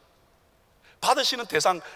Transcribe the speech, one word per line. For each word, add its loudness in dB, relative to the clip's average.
받으시는 0
대상, 0